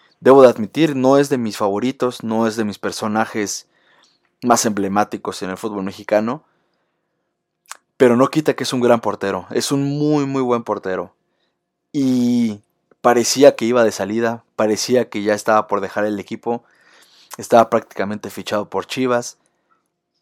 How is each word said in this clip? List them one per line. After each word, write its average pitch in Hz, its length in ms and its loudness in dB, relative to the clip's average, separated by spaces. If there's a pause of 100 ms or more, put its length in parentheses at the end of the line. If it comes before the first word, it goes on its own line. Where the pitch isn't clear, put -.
(180)
debo 135 240 8
de 127 60 12
admitir, 135 480 -2
no 131 220 4
es 143 100 2
de 143 100 -2
mis 110 180 -6
favoritos, 117 680 -4
no 113 240 -2
es 107 80 -6
de 113 80 -2
mis 101 160 -8
personajes 107 880 -4 (760)
más 123 240 2
emblemáticos 101 760 -4
en 92 80 -8
el 92 60 -8
fútbol 104 280 -8
mexicano, 107 580 -4 (1500)
pero 120 200 4
no 131 120 4
quita 151 260 0
que 131 100 -8
es - 80 -6
un 127 80 -4
gran 120 200 4
portero, 98 500 -4
es - 200 -4
un 139 140 -2
muy, 147 420 -2
muy 135 160 -2
buen 120 220 -2
portero, 92 500 -6 (760)
y 120 680 0 (400)
parecía 123 540 4
que - 100 -6
iba 117 200 2
de 107 80 2
salida, 117 500 -4 (140)
parecía 110 520 0
que 104 140 -8
ya 104 120 0
estaba 107 340 2
por 101 120 -2
dejar 98 240 -4
el 104 140 -2
equipo, 117 460 -8 (720)
estaba 113 340 4
prácticamente 107 600 -6
fichado 101 380 -6
por 95 180 -6
Chivas, 123 520 -4 (840)